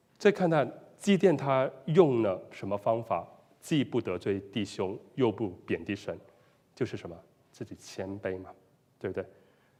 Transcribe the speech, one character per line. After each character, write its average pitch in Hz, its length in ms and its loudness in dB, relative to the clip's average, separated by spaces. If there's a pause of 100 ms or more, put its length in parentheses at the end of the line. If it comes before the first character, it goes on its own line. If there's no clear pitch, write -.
(180)
再 202 140 6
看 185 180 2
看 147 180 4 (300)
基 202 180 4
甸 175 200 6
他 135 340 0 (160)
用 151 380 6
了 95 260 0
什 - 180 -12
么 101 80 -2
方 113 280 0
法， 85 240 -4 (340)
既 147 220 0
不 117 180 -2
得 92 160 -4
罪 98 220 -2 (120)
弟 104 140 -4
兄， 98 320 -6 (160)
又 127 180 2
不 107 180 -4 (180)
贬 85 160 -2
低 101 120 -2
神， 85 220 -8 (560)
就 - 120 -4
是 107 120 -8
什 98 100 -12
么？ 85 80 -12 (360)
自 - 120 -12
己 98 120 -16
谦 - 320 -10 (140)
卑 95 180 -4
嘛， 92 100 -14 (480)
对 98 140 -6
不 - 20 -6
对？ 92 100 -4 (560)